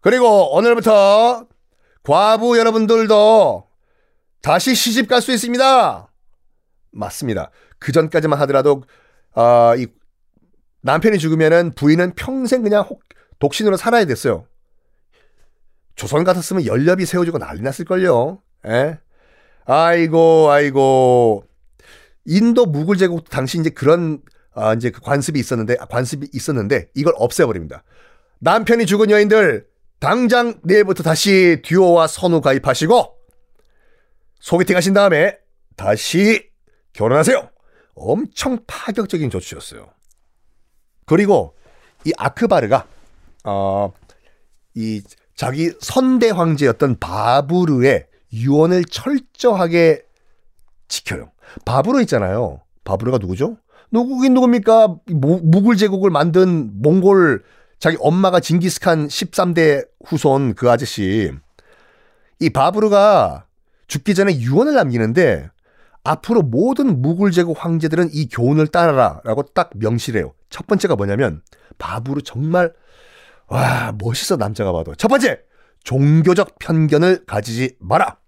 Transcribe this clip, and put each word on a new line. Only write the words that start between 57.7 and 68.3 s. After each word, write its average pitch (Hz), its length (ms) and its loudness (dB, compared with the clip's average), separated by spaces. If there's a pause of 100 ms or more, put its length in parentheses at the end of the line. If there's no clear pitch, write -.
자기 160 220 -2
엄마가 180 400 2
징기스칸 165 680 -2
십삼 180 460 -4
대 156 300 2 (220)
후손 139 480 -2
그 120 160 0
아저씨. 104 600 -2 (1080)
이 160 120 -2
바부르가 190 960 2 (420)
죽기 185 260 -2
전에 185 240 2
유언을 165 360 0
남기는데 120 760 0 (540)
"앞으로 190 380 -2
모든 180 600 -2
무굴 170 280 0
제국 170 320 -2
황제들은 165 500 -2
이 147 160 -6
교훈을 147 400 0